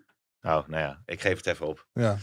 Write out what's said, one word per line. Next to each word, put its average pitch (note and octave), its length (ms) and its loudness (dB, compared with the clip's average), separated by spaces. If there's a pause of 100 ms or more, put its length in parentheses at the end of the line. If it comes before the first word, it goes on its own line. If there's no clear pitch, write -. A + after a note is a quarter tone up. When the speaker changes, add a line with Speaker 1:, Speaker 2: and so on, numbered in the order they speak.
(400)
Speaker 1:
Oh, D#2 280 2
nou D#2 140 -2
ja. C#2 220 -6
Ik - 160 -8
geef F#2 160 2
het - 100 -10
even D#2+ 200 0
op. D#2 260 -6
Speaker 2:
Ja. A2 300 2